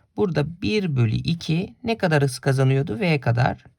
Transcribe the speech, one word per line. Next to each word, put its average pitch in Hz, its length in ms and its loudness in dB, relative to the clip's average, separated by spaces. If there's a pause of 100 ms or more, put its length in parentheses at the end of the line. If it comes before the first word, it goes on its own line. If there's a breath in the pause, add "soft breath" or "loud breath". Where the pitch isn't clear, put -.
(180 soft breath)
Burada 170 440 -2
bir 196 340 -2
bölü 117 200 2
iki 165 680 -4
ne 226 140 -2
kadar 156 260 2
hız 131 160 -2
kazanıyordu? 135 600 0
V 165 200 2
kadar - 440 0 (160)